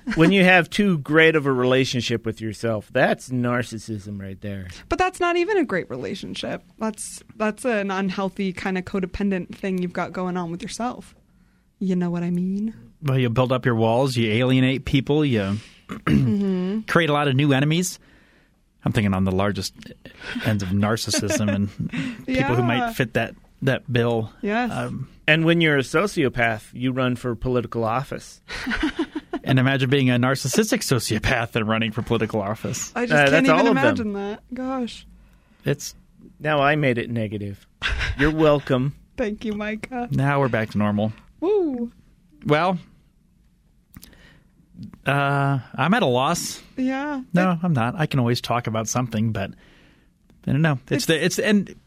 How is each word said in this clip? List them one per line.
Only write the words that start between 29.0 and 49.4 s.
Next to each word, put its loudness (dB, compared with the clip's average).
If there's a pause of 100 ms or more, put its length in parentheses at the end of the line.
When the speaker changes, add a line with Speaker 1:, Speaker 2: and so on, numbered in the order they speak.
Speaker 3:
and 2
imagine 0
being 4
a 2
narcissistic 0
sociopath -2
and 0
running 0
for -6
political 0
office. -6
Speaker 1:
I -2
just 0
Speaker 2:
Uh, 4
Speaker 1:
can't 6
Speaker 2:
that's 4
Speaker 1:
even 4
Speaker 2:
all 6 (100)
of 4
them. 2
Speaker 1:
imagine 2
that. -6 (120)
Gosh. -6 (580)
Speaker 3:
It's -4 (460)
Speaker 2:
Now 0
I 4
made 2
it -6
negative. -6 (520)
You're 4
welcome. 2 (100)
<laughs> -20
Speaker 1:
Thank -6
you, -4
Micah. -8
Speaker 3:
Now 2
we're 2
back -2
to -2
normal. 0 (280)
Speaker 1:
Woo. 0 (540)
Speaker 3:
Well, 2 (2250)
uh, 0 (160)
I'm 2
at 2
a 2
loss. 0 (160)
Speaker 1:
Yeah. -4 (100)
Speaker 3:
No, 4
Speaker 1:
It -2
Speaker 3:
I'm 0
not. 0
I -2
can 0
always 2
talk -2
about -4
something, -2
but -4 (960)